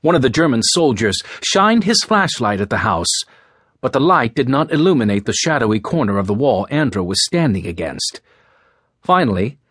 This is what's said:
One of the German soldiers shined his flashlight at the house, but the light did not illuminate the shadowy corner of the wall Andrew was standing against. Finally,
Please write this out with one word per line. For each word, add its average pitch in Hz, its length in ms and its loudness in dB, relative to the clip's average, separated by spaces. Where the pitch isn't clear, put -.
One 170 140 4
of 147 60 4
the 127 80 4
German 131 340 2
soldiers 113 580 0
shined 214 420 2
his 208 200 0
flashlight 120 560 0
at 101 100 -4
the 98 100 -2
house, 87 340 -2
but 127 140 -4
the 135 80 2
light 147 320 2
did 127 160 -2
not 139 220 0
illuminate 131 540 2
the 110 80 -2
shadowy 117 460 0
corner 107 380 -2
of 98 100 -2
the 104 60 0
wall 107 360 0
Andrew 135 340 -2
was 87 220 -2
standing 110 420 -2
against. 82 520 -8
Finally, 120 580 0